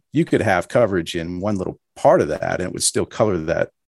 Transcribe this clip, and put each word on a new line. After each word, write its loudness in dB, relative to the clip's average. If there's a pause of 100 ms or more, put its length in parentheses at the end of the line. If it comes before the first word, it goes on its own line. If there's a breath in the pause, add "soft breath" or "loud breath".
(120)
you 0
could 0
have 2
coverage 0
in -6
one -2
little -6 (160)
part 4
of 2
that -4
and -4
it -6
would -6
still -2
color 0
that, -2 (220)